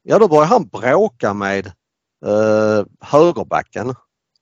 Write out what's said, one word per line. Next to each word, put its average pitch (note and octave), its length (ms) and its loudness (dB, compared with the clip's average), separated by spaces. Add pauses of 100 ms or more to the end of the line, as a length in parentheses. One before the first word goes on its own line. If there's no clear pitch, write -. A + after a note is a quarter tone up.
Ja, F3 180 0
då A3 80 4
börjar D3+ 180 4
han F#3 220 0
bråka B2 640 -2
med, G2 340 -6 (580)
eh, G#2+ 600 0 (160)
högerbacken. B2 960 -2 (460)